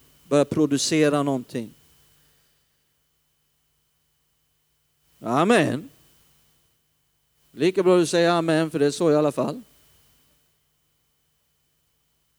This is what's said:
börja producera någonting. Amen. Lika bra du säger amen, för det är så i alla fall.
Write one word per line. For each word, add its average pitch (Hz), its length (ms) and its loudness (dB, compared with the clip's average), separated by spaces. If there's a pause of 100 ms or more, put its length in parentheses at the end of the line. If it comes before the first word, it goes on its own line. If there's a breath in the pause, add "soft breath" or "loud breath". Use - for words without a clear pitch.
(280)
börja 143 160 2
producera 147 760 0
någonting. 127 520 -6 (3500)
Amen. 151 680 0 (1600)
Lika 185 300 -2
bra 180 140 4
du 175 100 2
säger 170 240 2
amen, 165 400 0
för 160 80 -6
det 143 80 2
är 147 40 0
så 160 200 0
i 147 40 4
alla 151 180 2
fall. 139 300 -6 (2750)